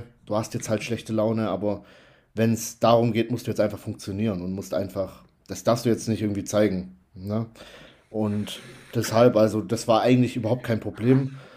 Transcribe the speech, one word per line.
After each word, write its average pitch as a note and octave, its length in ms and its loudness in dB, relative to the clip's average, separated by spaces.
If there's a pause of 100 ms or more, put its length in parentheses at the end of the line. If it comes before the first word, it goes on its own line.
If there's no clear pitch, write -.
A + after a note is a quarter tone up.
(260)
du G#2 100 -4
hast A2 180 -4
jetzt A2+ 160 -8
halt G#2+ 140 -2
schlechte A2+ 300 -8
Laune, A2 360 0
aber G2 340 -2 (520)
wenn's A2+ 440 -2
darum A#2 320 4
geht, A2+ 200 -2
musst A#2 160 -6
du A2+ 40 -4
jetzt - 80 -4
einfach G#2 200 0
funktionieren G2+ 640 -6
und F#2 120 -6
musst F#2+ 200 -8
einfach, F#2+ 520 -6 (220)
das - 180 -12
darfst A#2+ 200 2
du A#2+ 40 2
jetzt - 180 0
nicht G#2+ 140 -2
irgendwie G2+ 240 -2
zeigen, G2+ 500 0 (180)
ne? G#2 340 -6 (640)
Und G#2 500 -4 (360)
deshalb, A#2 400 4
also G#2+ 260 4
das A2 260 -4
war A2 140 6
eigentlich B2 360 4
überhaupt A2+ 260 -2
kein A2 160 -2
Problem C3 580 0 (200)